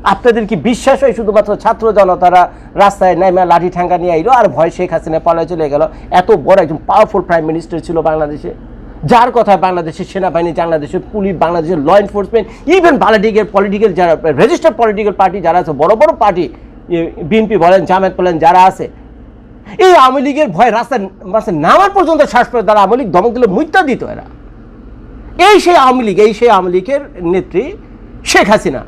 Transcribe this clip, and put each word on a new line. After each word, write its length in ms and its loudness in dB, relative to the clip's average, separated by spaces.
আপনাদের 420 0
কি 100 -4
বিশ্বাস 460 0
হয় 100 2
শুধুমাত্র 440 -2
ছাত্র 360 -2
জনতারা 580 2
রাস্তায় 420 2
নেমে 280 2
লাঠি 260 2
ঠ্যাঙ্গা 280 -4
নিয়ে 140 -2
আইলো 180 -2
আর 180 2
ভয় 220 -2
শেখ 220 -6
হাসিনা 260 -4
পলায় 280 -2
চলে 240 -4
গেল? 120 -2
এত 200 0
বড় 320 4
একজন 240 -4
পাওয়ারফুল 360 0
প্রাইম 220 -2
মিনিস্টার 360 -6
ছিল 220 -4
বাংলাদেশে, 520 -4
যার 280 2
কথায় 240 2
বাংলাদেশের 500 -4
সেনাবাহিনী, 460 -4
বাংলাদেশের 480 -4
পুলিশ, 240 -4
বাংলাদেশের 420 -2
ল 180 2
এনফোর্সমেন্ট, 720 -2
even 380 2
পলিটিক্যাল, 460 0
পলিটিক্যাল 400 0
যারা, 400 0
রেজিস্টার্ড 440 0
পলিটিক্যাল 380 -2
পার্টি 260 -2
যারা 180 0
আছে, 140 -2
বড় 240 2
বড় 220 2
পার্টি, 300 0
এ, 280 -4
বিএনপি 400 -2
বলেন, 280 4
জামায়াত 340 -2
বলেন, 200 -2
যারা 260 4
আছে, 240 0
এই 160 6
আওয়ামী 260 4
লীগের 280 -2
ভয় 220 2
রাস্তায়, 380 -4
রাস্তায় 240 -2
নামার 340 2
পর্যন্ত 320 0
শ্বাস 300 2
পড়ে, 100 -2
তারা 180 2
আওয়ামী 240 0
লীগ 80 -6
ধমক 200 0
দিলে 140 0
মুইত্যা 360 0
দিত 200 -4
এরা। 200 -12
এই 120 6
সেই 160 2
আওয়ামী 280 2
লীগ, 140 -2
এই 160 4
সেই 140 0
আওয়ামী 220 2
লীগের 300 -2
নেত্রী 500 -4
শেখ 260 -2
হাসিনা। 380 -2